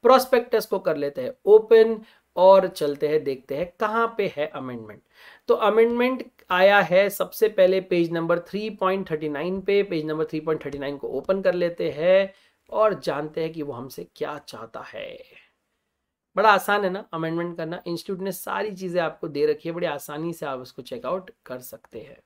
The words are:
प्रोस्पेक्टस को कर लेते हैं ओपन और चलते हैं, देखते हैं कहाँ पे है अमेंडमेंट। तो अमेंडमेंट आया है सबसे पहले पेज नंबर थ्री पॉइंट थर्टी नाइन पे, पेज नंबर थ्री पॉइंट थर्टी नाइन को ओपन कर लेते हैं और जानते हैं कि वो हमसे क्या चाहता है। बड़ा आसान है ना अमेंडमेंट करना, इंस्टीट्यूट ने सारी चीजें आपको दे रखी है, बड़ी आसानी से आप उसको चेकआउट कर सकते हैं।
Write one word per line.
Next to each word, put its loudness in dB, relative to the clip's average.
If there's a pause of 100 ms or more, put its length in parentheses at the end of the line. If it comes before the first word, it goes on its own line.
प्रोस्पेक्टस 4
को -4
कर -2
लेते -6
हैं -8 (140)
ओपन 6 (340)
और 8
चलते -4
हैं, 0
देखते -6
हैं -8
कहाँ -2
पे -2
है -4
अमेंडमेंट। -12 (460)
तो 4
अमेंडमेंट 2 (240)
आया 6
है 4
सबसे 0
पहले 4
पेज 0
नंबर 0
थ्री -8
पॉइंट -2
थर्टी -4
नाइन -4
पे, 2
पेज -4
नंबर -2
थ्री -6
पॉइंट -4
थर्टी -8
नाइन -8
को -10
ओपन -2
कर 2
लेते -2
हैं 2 (360)
और 2
जानते -6
हैं -4
कि -10
वो -8
हमसे -14
क्या -8
चाहता -16
है। -14 (1160)
बड़ा 4
आसान 2
है 0
ना -8
अमेंडमेंट -4
करना, -10
इंस्टीट्यूट -8
ने -6
सारी -6
चीजें -4
आपको -6
दे -2
रखी -2
है, -8
बड़ी -4
आसानी -8
से -10
आप -6
उसको -18
चेकआउट -8 (140)
कर -12
सकते -18
हैं। -20